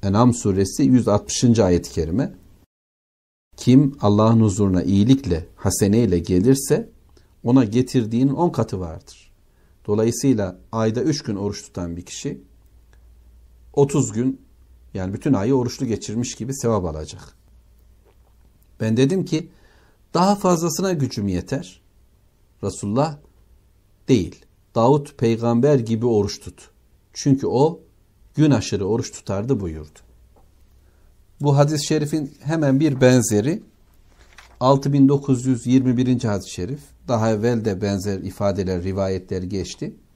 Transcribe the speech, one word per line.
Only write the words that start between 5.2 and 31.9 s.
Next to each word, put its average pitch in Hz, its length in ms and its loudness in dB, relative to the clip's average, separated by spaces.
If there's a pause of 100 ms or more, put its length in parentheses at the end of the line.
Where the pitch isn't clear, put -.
haseneyle 101 640 0
gelirse 131 720 0 (540)
ona 123 200 4
getirdiğinin 120 680 0
on 175 160 0
katı 139 300 -4
vardır. - 520 -14 (540)
Dolayısıyla 110 720 0 (140)
ayda 110 300 -2
üç 147 200 -2
gün 107 140 -6
oruç 101 260 -6
tutan 85 340 -10
bir 85 60 -14
kişi - 400 -12 (1300)
otuz 139 400 0
gün, 127 280 -4 (540)
yani 95 200 -6
bütün 139 180 -2
ayı 110 220 0
oruçlu 127 320 -2
geçirmiş 113 480 -6
gibi 120 200 -8
sevap 110 300 -2
alacak. 76 520 -12 (1400)
Ben 110 160 0
dedim 160 280 2
ki, - 260 -6 (640)
"Daha 185 200 4
fazlasına 180 580 0
gücüm 117 360 -4
yeter." 95 520 -6 (840)
Resulullah, 113 540 -4 (920)
"Değil, 95 360 0 (300)
Davut 135 440 2
peygamber 117 600 2
gibi 113 280 -2
oruç 104 340 0
tut. - 300 -20 (420)
Çünkü 139 340 0
o 156 340 0 (540)
gün 151 160 4
aşırı 104 360 0
oruç 113 260 -2
tutardı." 107 480 -4
buyurdu. 78 380 -10 (1400)
Bu 143 160 2
hadis-i 147 300 2
şerifin 147 540 -2